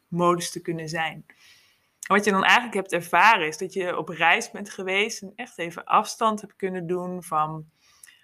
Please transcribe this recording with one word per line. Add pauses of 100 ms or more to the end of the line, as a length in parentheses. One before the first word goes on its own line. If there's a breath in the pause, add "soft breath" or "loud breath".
modus
te
kunnen
zijn. (840 soft breath)
En
wat
je
dan
eigenlijk
hebt
ervaren
is
dat
je
op
reis
bent
geweest
en
echt
even
afstand
hebt
kunnen
doen
van, (760 soft breath)